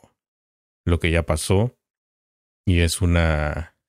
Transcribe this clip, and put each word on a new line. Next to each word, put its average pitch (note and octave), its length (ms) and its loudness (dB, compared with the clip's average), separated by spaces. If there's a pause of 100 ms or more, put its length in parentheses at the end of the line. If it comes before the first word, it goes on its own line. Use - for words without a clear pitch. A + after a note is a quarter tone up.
(840)
lo E2+ 140 2
que E2+ 120 0
ya E2 120 2
pasó G2+ 540 -2 (880)
y F2 140 2
es E2+ 220 0
una, E2 760 -2 (120)